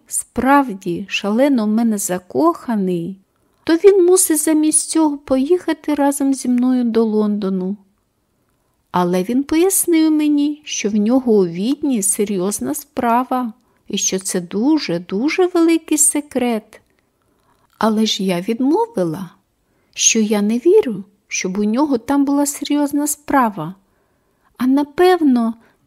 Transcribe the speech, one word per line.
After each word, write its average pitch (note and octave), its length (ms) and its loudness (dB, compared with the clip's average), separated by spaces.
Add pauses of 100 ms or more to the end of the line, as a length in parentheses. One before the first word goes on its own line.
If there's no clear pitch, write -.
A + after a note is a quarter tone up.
справді A#3 1000 -2
шалено A#3 560 0
в - 20 0
мене A3 300 0
закоханий, F#3+ 1200 -2 (440)
то E4 120 2
він F#4+ 300 6
мусить F4+ 340 2
замість D#4 500 0
цього D4+ 280 0
поїхати D4+ 760 -2
разом C#4 380 0
зі B3+ 160 -4
мною B3 340 2
до A3+ 200 2
Лондону. G#3 720 -2 (1120)
Але F3+ 320 0
він B3 200 -2
пояснив D#4+ 680 2
мені, D4 520 0
що - 260 -6
в G#3+ 60 -2
нього A#3 380 2
у F#3+ 140 4
Відні A3+ 560 -2
серйозна G3+ 680 -4
справа B3 800 -2 (340)
і G#3 100 -6
що - 220 -2
це F#3 220 -4
дуже, G#3+ 580 -2
дуже B3 460 -2
великий E4 520 2
секрет. B3 840 -4 (960)
Але A3 280 0
ж G#3 180 -4
я F3+ 180 -2
відмовила, A3+ 880 -2 (640)
що - 260 0
я G#3 220 0
не G#3+ 160 0
вірю, C#4+ 460 2 (240)
щоб F#3 300 -6
у G#3 60 0
нього B3+ 340 0
там C#4 280 0
була C#4+ 200 0
серйозна D4 600 -2
справа. G#3 680 -2 (800)
А B3+ 100 0
напевно, C#4+ 840 2 (340)